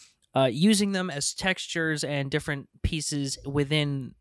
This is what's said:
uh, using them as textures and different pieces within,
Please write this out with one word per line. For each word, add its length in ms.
uh, 140
using 420
them 180
as 240
textures 680
and 260
different 380
pieces 600
within, 760